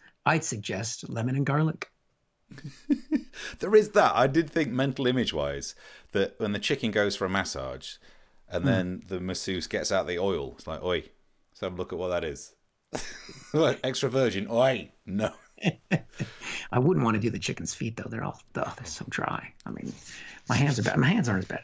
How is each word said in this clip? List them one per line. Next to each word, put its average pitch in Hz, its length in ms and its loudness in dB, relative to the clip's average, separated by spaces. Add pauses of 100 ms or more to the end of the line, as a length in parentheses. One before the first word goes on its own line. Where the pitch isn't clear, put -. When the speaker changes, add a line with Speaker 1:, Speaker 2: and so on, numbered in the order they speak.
(260)
Speaker 1:
I'd 160 180 4
suggest 107 680 -6
lemon 120 260 -2
and 139 100 2
garlic." 151 440 0 (600)
<laughs> - 1080 -4
Speaker 2:
There 202 160 4
is 208 160 8
that. 147 240 6
I 123 120 8
did 147 220 2
think 156 220 0
mental 131 360 0
image-wise 76 680 0 (380)
that 98 280 2
when 107 120 0
the 101 80 -2
chicken 117 320 -2
goes 104 240 2
for 98 100 -2
a 90 40 0
massage 67 680 -4 (520)
and 87 160 -2
Speaker 1:
Hmm. 92 60 4
Speaker 2:
then 92 380 0
the 92 120 -4
masseuse 92 480 -4
gets 87 240 -2
out 92 160 2
the 85 120 -2
oil, 82 380 -2
it's - 100 -16
like, 80 160 -8
"Oi, 90 220 0 (460)
let's - 100 -18
have 92 120 -4
a - 20 -12
look 90 160 -6
at 90 80 -6
what 90 100 -2
that 87 140 0
is." 73 300 -8 (400)
<laughs> - 80 -6 (500)
What, 147 320 4
extra 131 260 -2
virgin? 113 400 2
Oi, 120 400 2 (160)
no. 104 260 -2 (180)
Speaker 1:
<laughs> - 1200 -4
I - 80 2
wouldn't 143 260 4
wanna 110 140 4
do 113 100 2
the 101 80 -4
chicken's - 340 -6
feet, 113 260 -6
though. - 120 -8
They're 113 140 -6
all, - 180 -8 (140)
oh, - 200 -4
they're - 100 -14
so - 240 -10
dry. - 440 -4 (100)
I - 60 -10
mean, - 240 -8 (560)
my 123 60 4
hands 143 240 4
are - 20 2
bad. 98 160 2
My 131 100 6
hands 170 220 4
aren't 92 140 2
as - 40 -10
bad - 160 -6